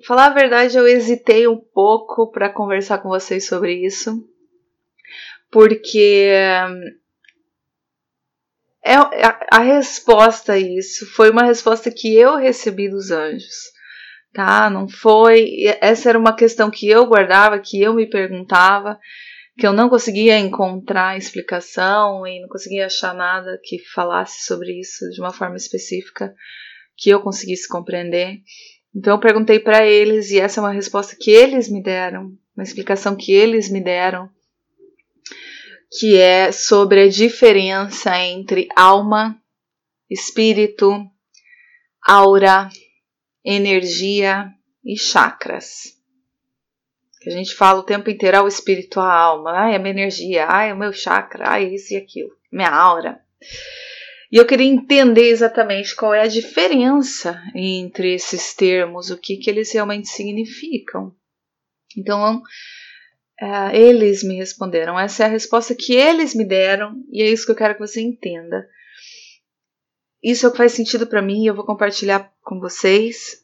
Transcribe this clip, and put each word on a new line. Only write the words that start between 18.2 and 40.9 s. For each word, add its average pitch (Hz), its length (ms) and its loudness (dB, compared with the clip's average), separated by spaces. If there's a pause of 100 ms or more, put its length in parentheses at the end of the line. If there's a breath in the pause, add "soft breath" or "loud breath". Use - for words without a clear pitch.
que 214 80 0
eu 196 60 2
não 226 160 2
conseguia 220 500 2
encontrar 190 800 -4
explicação 190 1080 -4
e 185 160 -14
não 180 80 -20
conseguia 196 380 -8
achar 185 260 -8
nada 185 500 -8
que 180 160 -14 (140)
falasse 180 540 -8
sobre 180 340 -10
isso 185 300 -16
de 185 100 -16
uma 180 120 -10
forma 180 240 -12
específica 190 760 -12 (640 loud breath)
que - 140 0
eu 202 100 4
conseguisse 190 480 -10
compreender. 175 720 -8 (540 soft breath)
Então 202 200 0
eu 214 60 -2
perguntei 220 380 2
pra 220 260 2
eles 208 460 2
e 196 80 2
essa 196 220 -2
é - 20 -4
uma 202 100 -4
resposta 202 460 -8
que - 120 -4
eles 240 380 6
me 202 140 -8
deram, 185 500 -8 (240)
uma 196 60 -12
explicação 196 540 -6
que 196 160 -4
eles 214 360 2
me 196 140 -6
deram, 180 480 -4 (1700 loud breath)
que 214 180 4
é 185 360 4
sobre 196 500 4
a 196 60 8
diferença 196 1120 2
entre 185 580 -6
alma, 208 640 4 (680)
espírito, 208 960 -2 (1000 soft breath)